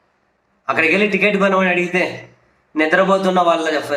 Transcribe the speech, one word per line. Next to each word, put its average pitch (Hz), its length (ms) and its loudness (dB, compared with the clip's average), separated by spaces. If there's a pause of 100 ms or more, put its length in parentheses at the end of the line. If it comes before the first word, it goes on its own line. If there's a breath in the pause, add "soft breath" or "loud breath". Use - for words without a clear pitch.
(680)
అక్కడికి 160 240 0
వెళ్ళి 208 180 2
టికెట్ 202 280 0
కొనమని 190 300 2
అడిగితే 175 340 -2 (720)
నిద్రపోతున్న 185 640 2
వాళ్ళ 165 260 0 (300)